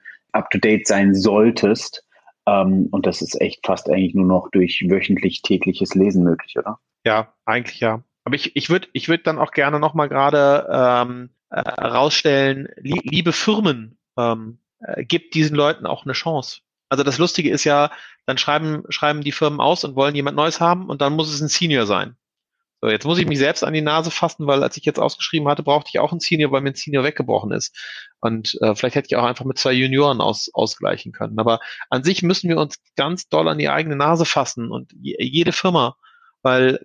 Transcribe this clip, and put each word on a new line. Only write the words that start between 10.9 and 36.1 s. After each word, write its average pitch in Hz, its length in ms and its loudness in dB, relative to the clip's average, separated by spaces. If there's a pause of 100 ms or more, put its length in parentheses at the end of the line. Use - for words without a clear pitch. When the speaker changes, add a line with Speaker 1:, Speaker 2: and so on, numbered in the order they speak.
Speaker 2:
äh, - 100 -6
rausstellen, 135 1160 0
li-, 151 260 -4
liebe 165 300 0
Firmen, 156 640 0 (200)
ähm, 117 420 -2 (200)
äh, - 240 -8
gebt 160 300 -4
diesen 151 240 2
Leuten 147 280 0
auch 110 200 -6
eine 135 80 -6
Chance. - 480 -6 (260)
Also 135 160 0
das 135 140 0
Lustige 165 320 0
ist 139 160 0
ja, 147 260 4 (340)
dann 131 120 -2
schreiben, 151 500 -2
schreiben 151 340 -2
die 143 120 -4
Firmen 147 260 -2
aus 151 240 2
und 139 140 -6
wollen 143 180 2
jemand 143 220 -2
Neues 160 240 0
haben 180 280 0
und 143 120 -4
dann 143 160 0
muss 156 160 -2
es 143 80 -6
ein 151 80 -2
Senior 147 360 0
sein. 101 300 -2 (680)
So, 110 80 0
jetzt 107 160 -2
muss 165 120 2
ich 180 80 2
mich 143 140 -2
selbst 143 240 0
an 156 100 -2
die 156 80 0
Nase 156 300 -2
fassen, - 340 -4
weil 139 160 2
als 131 160 -2
ich - 80 -8
jetzt 151 140 -2
ausgeschrieben 151 480 -2
hatte, 147 160 0
brauchte 147 280 2
ich - 80 -2
auch 151 120 0
einen 170 80 -6
Senior, 151 320 0
weil 135 100 0
mir 139 80 -2
ein 135 60 -10
Senior 143 280 -2
weggebrochen 117 480 -2
ist. - 240 -6 (440)
Und, 113 420 -4
äh, 107 140 2
vielleicht 123 200 -2
hätte 139 120 -2
ich - 80 -2
auch 120 80 2
einfach 123 220 -2
mit 131 120 -4
zwei 131 160 0
Junioren 131 480 2
aus-, - 320 -2
ausgleichen - 580 -2
können. 110 280 -8
Aber 113 200 2 (300)
an 131 140 -2
sich 190 180 0
müssen 180 280 0
wir 165 80 2
uns 151 180 -2 (200)
ganz 160 340 -4
doll 160 180 2
an 156 100 0
die 147 120 0
eigene 151 260 -2
Nase 156 300 2
fassen 123 440 -2
und 117 240 -10
je-, - 260 -10
jede 160 340 0
Firma, 151 420 0 (480)